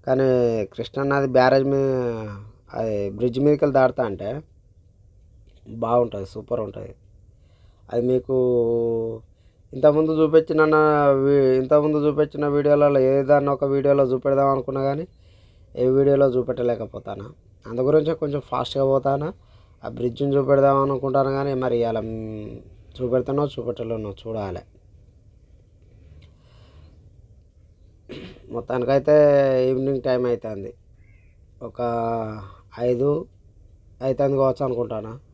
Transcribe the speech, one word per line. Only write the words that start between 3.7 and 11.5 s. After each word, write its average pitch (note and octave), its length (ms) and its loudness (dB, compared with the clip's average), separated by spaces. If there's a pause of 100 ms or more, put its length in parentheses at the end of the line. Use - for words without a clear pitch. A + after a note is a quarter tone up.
దాటుతా C3 320 2
అంటే G#2+ 360 -8 (1300)
బాగుంటుంది, A2+ 580 0
సూపర్ A2 340 -8
ఉంటుంది. G2 360 -10 (960)
అది A#2+ 140 0
మీకు B2+ 280 0 (1400)
ఇంతకుముందు D#3 500 4
చూపించిన D#3 420 4
నా D3+ 440 4
వీ-, C3+ 520 4